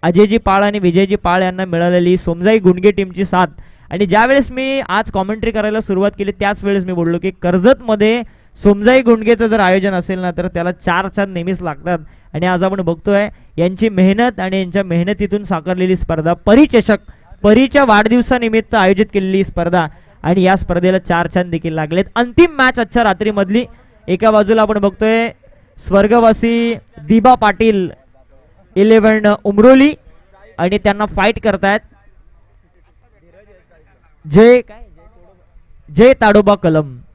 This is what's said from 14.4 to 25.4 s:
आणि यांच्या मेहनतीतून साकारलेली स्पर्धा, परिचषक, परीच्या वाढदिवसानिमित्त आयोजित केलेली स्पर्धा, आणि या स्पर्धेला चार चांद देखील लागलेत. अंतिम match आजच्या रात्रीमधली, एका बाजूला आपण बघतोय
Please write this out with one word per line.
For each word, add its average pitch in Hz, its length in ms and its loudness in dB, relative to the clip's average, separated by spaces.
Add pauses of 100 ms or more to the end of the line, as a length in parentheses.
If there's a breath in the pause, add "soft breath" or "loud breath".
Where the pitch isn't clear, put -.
आणि 190 180 -4
यांच्या 190 260 -4
मेहनतीतून 190 600 -4
साकारलेली 180 520 -4
स्पर्धा, 165 360 -4
परिचषक, 220 640 2 (460 soft breath)
परीच्या 254 420 4
वाढदिवसानिमित्त 226 920 0
आयोजित 196 380 2
केलेली 190 320 -2
स्पर्धा, 170 420 -2 (360 soft breath)
आणि 180 200 0
या 185 140 2
स्पर्धेला 180 420 -2
चार 175 280 -2
चांद 180 240 -4
देखील 165 220 -6
लागलेत. 160 320 -4 (100)
अंतिम 247 360 2
match 254 280 0
आजच्या 233 260 -2
रात्रीमधली, 208 640 -2 (420 soft breath)
एका 185 220 0
बाजूला 214 320 2
आपण 214 160 -2
बघतोय 220 520 -2 (560)